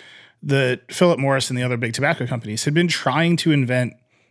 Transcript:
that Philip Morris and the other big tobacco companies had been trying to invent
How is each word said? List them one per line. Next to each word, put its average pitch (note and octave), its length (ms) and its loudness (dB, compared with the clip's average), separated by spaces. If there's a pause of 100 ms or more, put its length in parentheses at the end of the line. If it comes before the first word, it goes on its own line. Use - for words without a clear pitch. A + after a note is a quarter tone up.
(440)
that C3+ 500 0
Philip F3 240 4
Morris C3+ 320 0
and B2+ 80 -4
the B2+ 60 -2
other B2 140 -2
big A2+ 160 -4
tobacco C3+ 340 -2
companies A#2 380 -6
had D3 100 0
been F3 120 4
trying E3 500 0
to E3 140 2
invent B2+ 420 0 (380)